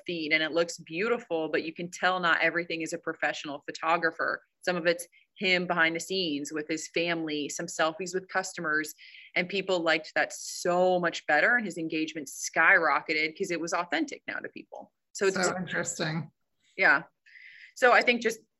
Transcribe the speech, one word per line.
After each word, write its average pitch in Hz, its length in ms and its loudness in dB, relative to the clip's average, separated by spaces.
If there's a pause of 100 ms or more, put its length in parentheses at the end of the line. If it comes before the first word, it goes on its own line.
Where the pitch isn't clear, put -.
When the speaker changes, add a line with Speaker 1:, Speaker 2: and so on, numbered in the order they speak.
Speaker 1:
feed, 160 240 -4
and 156 100 4
it 156 120 -2
looks 170 240 0
beautiful, 165 720 -2
but 156 140 0
you 160 100 -8
can 175 180 -8
tell 185 300 0
not 170 200 2
everything 165 400 -2
is 160 120 -6
a 170 40 -4
professional 151 680 -6
photographer. 165 760 -2 (200)
Some 180 160 0
of 170 100 -2
it's 170 180 2 (320)
him 180 300 0
behind 165 260 2
the 165 60 -4
scenes 160 540 -4
with 151 160 -4
his 156 240 -4
family, 160 560 -2
some 175 160 -8
selfies 170 480 -2
with 185 160 -4
customers, 160 680 -4 (400)
and 180 140 -2
people 190 320 0
liked 160 340 0
that 151 160 0
so 180 640 2
much 170 300 -2
better, 180 300 4
and 226 80 -2
his 170 120 -8
engagement 160 520 -6
skyrocketed 156 1080 2
'cause 175 140 -4
it 160 80 -2
was 170 140 -6
authentic 175 560 -2
now - 100 -6
to - 80 -8
people. - 460 -18 (180)
So 196 160 0
it's 190 80 2
Speaker 2:
So 180 220 0
interesting. 165 760 -4 (460)
Speaker 1:
Yeah. 165 260 6 (720)
So 247 160 8
I 208 100 8
think 240 200 2
just - 180 0 (200)